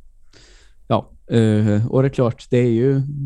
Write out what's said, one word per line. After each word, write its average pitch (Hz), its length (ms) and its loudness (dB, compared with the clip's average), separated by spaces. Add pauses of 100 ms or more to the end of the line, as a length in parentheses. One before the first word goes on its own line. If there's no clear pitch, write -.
(880)
Ja, - 220 -2 (200)
eh, 110 560 2
och 127 160 0
det 139 60 0
är 135 40 -6
klart, 123 380 -2
det 127 80 2
är 123 120 0
ju 135 320 0 (240)